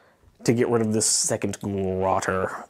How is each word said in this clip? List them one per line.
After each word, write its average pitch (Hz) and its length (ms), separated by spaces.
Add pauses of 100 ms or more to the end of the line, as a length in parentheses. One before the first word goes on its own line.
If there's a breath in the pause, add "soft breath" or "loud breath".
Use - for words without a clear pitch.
(440 soft breath)
to 120 100
get 120 140
rid 117 140
of 110 120
this 110 120
second - 560
Ghoul 98 360
Rotter. 95 720